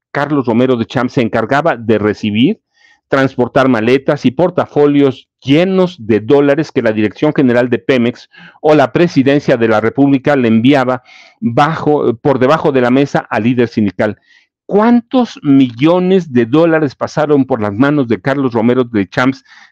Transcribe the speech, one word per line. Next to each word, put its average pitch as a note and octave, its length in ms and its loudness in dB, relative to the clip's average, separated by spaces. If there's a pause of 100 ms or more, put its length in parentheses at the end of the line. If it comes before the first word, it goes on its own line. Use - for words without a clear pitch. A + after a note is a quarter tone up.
(120)
Carlos C#3+ 340 -2
Romero B2 320 0
de A2+ 80 -4
Champs, B2 260 -4
se C3+ 100 -2
encargaba A#2+ 540 -2
de A2+ 220 0
recibir, G#2+ 640 -2 (480)
transportar C3 600 0
maletas B2+ 560 0
y B2 60 2
portafolios C#3+ 1000 0 (100)
llenos F3+ 600 0
de G#2+ 200 0
dólares C#3+ 520 0
que B2+ 100 -2
la A2+ 100 0
Dirección A2 400 -2
General B2 380 0
de A#2+ 80 0
Pemex A#2+ 500 -2 (320)
o D3+ 140 2
la C3+ 180 2
Presidencia D3 640 0
de A2+ 120 0
la G#2+ 140 2
República C#3 540 0
le B2 120 0
enviaba B2 560 2 (360)
bajo, C3+ 760 -2
por B2+ 240 -2
debajo D3 320 0
de C3 100 0
la B2 80 2
mesa C#3 300 0 (100)
al A2+ 140 -4
líder A#2+ 240 0
sindical. G#2+ 500 -4 (480)
¿Cuántos A#3 800 0
millones D3+ 920 0
de A#2+ 140 2
dólares D#3 480 0
pasaron D3 500 -2
por B2+ 160 -4
las G#2 120 -4
manos C#3 340 0
de A2 120 -2
Carlos C3+ 340 -4
Romero A#2+ 300 0
de A2 240 -4
Champs C3 360 -4 (280)